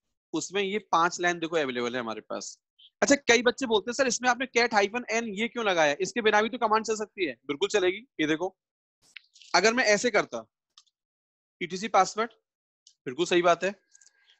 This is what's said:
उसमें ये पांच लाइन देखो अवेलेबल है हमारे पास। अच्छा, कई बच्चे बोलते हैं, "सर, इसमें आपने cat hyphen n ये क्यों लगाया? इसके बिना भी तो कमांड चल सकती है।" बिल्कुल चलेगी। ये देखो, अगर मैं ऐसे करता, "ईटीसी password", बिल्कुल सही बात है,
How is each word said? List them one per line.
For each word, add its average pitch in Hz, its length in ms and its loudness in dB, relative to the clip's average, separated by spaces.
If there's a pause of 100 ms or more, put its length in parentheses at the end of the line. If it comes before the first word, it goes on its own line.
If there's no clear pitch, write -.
(340)
उसमें 170 280 -4
ये 196 180 -2 (120)
पांच 170 300 2
लाइन 175 180 0
देखो 165 180 -6
अवेलेबल 123 380 -2
है 127 60 -4
हमारे 110 220 -8
पास। - 340 -12 (440)
अच्छा, 277 160 4
कई 240 260 4
बच्चे 247 220 0
बोलते 226 260 -2
हैं, - 20 -12
"सर, 269 140 0
इसमें 240 220 -2
आपने 240 200 -2
cat 233 240 0
hyphen 214 400 0
n 233 160 -2
ये 214 180 -4
क्यों 226 180 -6
लगाया? 160 360 2
इसके 185 200 -2
बिना 208 200 4
भी 226 80 -2
तो 247 80 -6
कमांड 220 280 0
चल 220 100 -4
सकती 208 300 -6
है।" 135 80 -4 (140)
बिल्कुल 143 220 -4
चलेगी। 185 280 0 (220)
ये 156 80 0
देखो, 160 200 -2 (1040)
अगर 190 200 4
मैं 247 120 0
ऐसे 214 260 2
करता, 135 340 -2 (1160)
"ईटीसी 180 280 -8
password", 208 420 2 (760)
बिल्कुल 143 180 -4
सही 175 160 4
बात 170 220 4
है, 196 100 -2 (680)